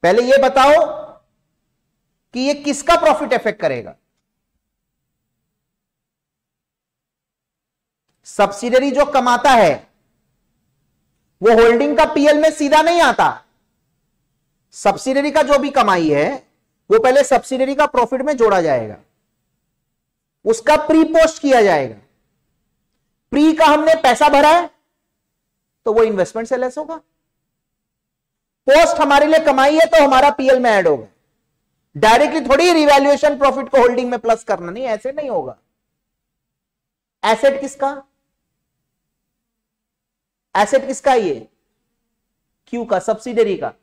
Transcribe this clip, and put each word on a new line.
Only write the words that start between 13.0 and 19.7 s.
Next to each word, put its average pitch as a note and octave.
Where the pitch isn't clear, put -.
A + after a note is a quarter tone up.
आता। A3
subsidiary C4
का D#4
जो C#4+
भी C#4
कमाई F#3
है, D3
वो A4
पहले C4+
subsidiary C4
का D4
profit B3+
में C#4+
जोड़ा G#3
जाएगा, A#2+